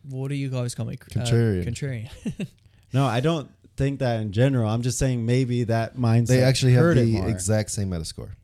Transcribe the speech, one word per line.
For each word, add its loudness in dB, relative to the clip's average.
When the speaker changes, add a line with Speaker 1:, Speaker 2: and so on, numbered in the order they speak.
Speaker 1:
what -6
do -4
you -4
always -4
call -6
me? -10
Uh, -6
Speaker 2:
Contrarian. 2
Speaker 1:
contrarian. -8
<laughs> -20
Speaker 3:
No, 2
I 0
don't -2
think -2
that -2
in -6
general. 2
I'm -2
just -4
saying 0
maybe 0
that -2
mindset 4
Speaker 2:
They 4
actually 4
have 6
Speaker 3:
hurt 6
it 4
Speaker 2:
the 2
Speaker 3:
more. 0
Speaker 2:
exact -2
same -4
Metascore. -8